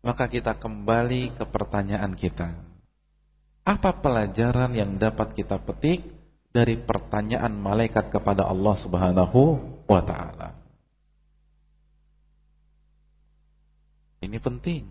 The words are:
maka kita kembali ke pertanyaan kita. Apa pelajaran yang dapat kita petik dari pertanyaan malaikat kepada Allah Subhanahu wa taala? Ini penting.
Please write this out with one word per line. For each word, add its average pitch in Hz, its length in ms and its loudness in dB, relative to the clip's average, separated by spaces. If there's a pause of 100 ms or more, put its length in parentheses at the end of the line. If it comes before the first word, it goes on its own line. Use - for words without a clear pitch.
maka 120 240 -2
kita 117 280 -2
kembali 117 800 -2
ke - 120 -8
pertanyaan 101 680 -2
kita. 85 440 -4 (1080)
Apa 196 320 2
pelajaran 120 760 2
yang 101 240 0
dapat 107 320 0
kita 98 320 -4
petik 170 400 0 (480)
dari 117 240 4
pertanyaan 107 800 -2
malaikat 104 560 0
kepada 98 360 2
Allah 95 320 2
Subhanahu 90 640 4 (460)
wa 95 160 6
taala? - 560 -8 (3500)
Ini 101 240 -8
penting. 131 480 -4